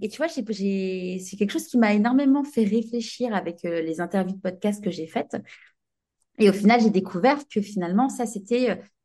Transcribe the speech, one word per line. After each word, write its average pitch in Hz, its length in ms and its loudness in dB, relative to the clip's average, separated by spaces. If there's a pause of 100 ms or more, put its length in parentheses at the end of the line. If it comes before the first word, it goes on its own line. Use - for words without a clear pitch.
et 214 80 -6
tu - 80 -14
vois, 302 100 -2
j'ai, 285 220 -6
j'ai, 185 680 -4
c'est 185 180 -14
quelque 202 140 -2
chose 320 140 -6
qui - 120 -2
m'a 214 160 4
énormément 269 500 4
fait 226 220 0
réfléchir 226 680 -2
avec, 175 320 -6
euh, 170 160 -2
les 160 200 -4
interviews 185 340 -2
de 190 60 -14
podcast 202 420 -4
que 190 80 -2
j'ai 160 160 -8
faites. - 300 -6 (1000)
Et 208 120 8
au 190 40 6
final, 208 280 4
j'ai 220 100 6
découvert 190 560 2
que - 140 -4
finalement, 202 480 0
ça, 262 160 -4
c'était, 240 460 -2
euh, - 40 -2 (300)